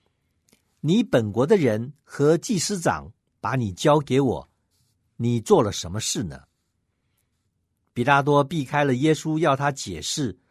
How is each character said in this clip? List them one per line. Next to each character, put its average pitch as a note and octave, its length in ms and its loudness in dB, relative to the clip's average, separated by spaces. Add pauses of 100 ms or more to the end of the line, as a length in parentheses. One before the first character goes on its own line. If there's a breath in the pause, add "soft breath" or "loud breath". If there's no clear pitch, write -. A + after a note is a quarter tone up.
(800)
你 F#3 220 2
本 A#2 280 0
国 A2+ 160 0
的 G#3 120 4
人 B2 340 -2 (100)
和 D3+ 360 2
祭 F#3+ 200 -4
司 G3+ 220 -4
长 E2 320 -4 (280)
把 A2+ 160 -4
你 A2+ 180 -2
交 D3+ 260 2
给 C3 180 0
我， G#2+ 320 -2 (640)
你 A#2+ 220 0
做 D#3 240 4
了 G#2 80 0
什 F2 220 -8
么 G#2+ 80 -6
事 - 240 -4
呢？” - 200 -12 (1500)
比 B2 100 -4
拉 C#3 200 4
多 C#3+ 200 4
避 C#3 220 -4
开 D3 200 -2
了 C3+ 100 2
耶 D3 180 2
稣 D#3 260 -2
要 D#3 160 2
他 C#3+ 160 -2
解 F#2+ 300 -8
释 A#2+ 380 -6 (120)